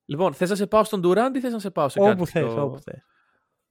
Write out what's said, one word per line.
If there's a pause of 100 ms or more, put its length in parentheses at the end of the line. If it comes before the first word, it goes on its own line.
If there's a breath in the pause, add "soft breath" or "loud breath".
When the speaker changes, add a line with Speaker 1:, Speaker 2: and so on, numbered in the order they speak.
Speaker 1:
Λοιπόν,
θες
να
σε
πάω
στον
Durant
ή
θες
να
σε
πάω
σε
Speaker 2:
Όπου
Speaker 1:
κάτι
Speaker 2:
θες,
Speaker 1:
πιο
Speaker 2:
όπου
θες. (680)